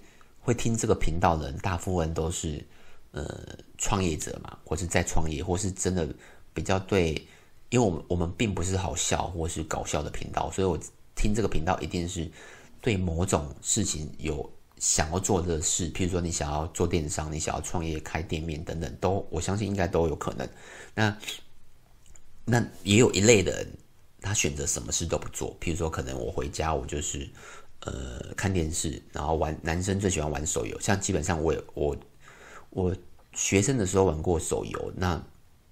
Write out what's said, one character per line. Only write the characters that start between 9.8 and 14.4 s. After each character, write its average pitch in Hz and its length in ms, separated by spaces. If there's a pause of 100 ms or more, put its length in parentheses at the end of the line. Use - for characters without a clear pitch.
笑 76 180
的 76 80
频 - 200
道， - 220
所 95 100
以 95 40
我 80 120 (360)
听 104 200
这 117 60
个 98 80
频 80 160
道 92 160
一 90 60
定 87 200
是 82 240 (520)
对 113 120
某 90 300
种 76 380
事 - 200
情 76 360
有 - 340 (240)